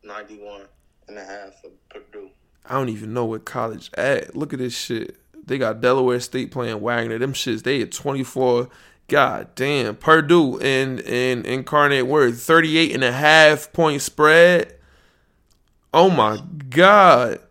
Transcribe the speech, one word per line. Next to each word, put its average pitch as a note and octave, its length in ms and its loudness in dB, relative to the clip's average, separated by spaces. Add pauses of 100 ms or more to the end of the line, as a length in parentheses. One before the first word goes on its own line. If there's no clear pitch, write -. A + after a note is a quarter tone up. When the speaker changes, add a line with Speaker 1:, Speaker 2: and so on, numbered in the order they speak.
Speaker 1:
ninety-one G#2 560 -18 (460)
and G#2 100 -20
a G2 60 -18
half G2 360 -20
for - 100 -20 (200)
Purdue. - 400 -20 (340)
Speaker 2:
I - 100 -12
don't C3 160 -4
even G#2+ 220 -12
know B2 120 -4
what A2+ 200 -10
college A2+ 500 -10
at. - 420 -4
Look D3 160 -10
at C3 80 -10
this B2 140 -6
shit. - 420 -10 (280)
They C#3 140 -6
got A2+ 220 -4
Delaware B2 400 0
State B2+ 320 -8
playing A#2 280 -8
Wagner. A2+ 380 -4
Them C3+ 160 -4
shits, A2 300 -6
they C3 180 -2
at - 100 -8
twenty-four. B2+ 760 -4 (400)
God - 480 -2
damn. C3 400 -4
Purdue D#3 640 2
and, C3 400 -2
and B2 440 -4
Incarnate C3+ 640 -2
Word, C3 300 0
thirty-eight D#3+ 580 0
and C3 100 -4
a B2 80 0
half D3+ 600 4
point D#3 300 0
spread. E3 760 4 (1160)
Oh E3+ 160 6
my A2 320 0 (300)
God. E3+ 680 6 (100)